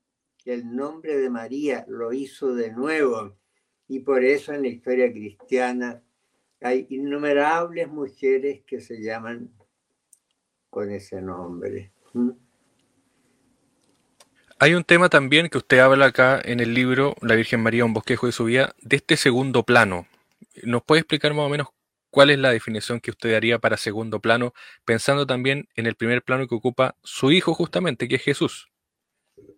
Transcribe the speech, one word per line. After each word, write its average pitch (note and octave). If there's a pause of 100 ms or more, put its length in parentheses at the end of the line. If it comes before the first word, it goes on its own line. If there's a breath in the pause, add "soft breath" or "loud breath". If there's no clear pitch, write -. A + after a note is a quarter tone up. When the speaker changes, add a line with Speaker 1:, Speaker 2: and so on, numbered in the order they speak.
(440)
Speaker 1:
el A#2+
nombre D#3
de C3
María, A#2+
lo A2+
hizo C3+
de A2+
nuevo. B2 (500)
Y C3+
por C3
eso C#3
en C#3+
la C3
historia B2+
cristiana B2 (600)
hay B2+
innumerables D3
mujeres C#3
que B2+
se A2
llaman A2+ (1160)
con G2+
ese G2
nombre. F#2 (220)
¿Mm? B2 (2250)
Speaker 2:
Hay D#3
un F3
tema F3
también D3
que C#3
usted B2+
habla C3+
acá C3
en A#2+
el A#2
libro, B2+
La A2+
Virgen A2+
María, A#2
un A2+
bosquejo A2
de A#2+
su A#2+
vida, A#2+
de C3
este D3+
segundo C3
plano. G#2 (560)
¿Nos A#2+
puede D#3
explicar D3+
más D3
o -
menos C#3+ (440)
cuál C#3
es C#3+
la C3
definición A2+
que -
usted A2+
daría A2+
para A2
segundo A2
plano, A#2+ (300 loud breath)
pensando C#3
también C3+
en A2+
el A2+
primer A#2+
plano C3
que A#2+
ocupa B2+
su -
hijo E3+
justamente, E3+
que C3
es B2+
Jesús? - (880)